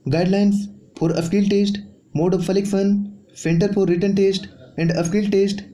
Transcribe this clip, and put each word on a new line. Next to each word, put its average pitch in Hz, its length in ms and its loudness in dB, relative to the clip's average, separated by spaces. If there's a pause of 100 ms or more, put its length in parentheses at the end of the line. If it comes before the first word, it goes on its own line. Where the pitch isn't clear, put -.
guidelines 190 560 2 (380)
for 165 140 0
appeal 196 360 0
test, 202 300 0 (340)
mode 175 200 2
of 180 120 -2
selection, 196 480 0 (420)
center 170 380 0
for 202 120 2
written 175 300 0
test 196 320 0 (300)
and 165 160 0
appeal 196 360 -2
test, 196 440 0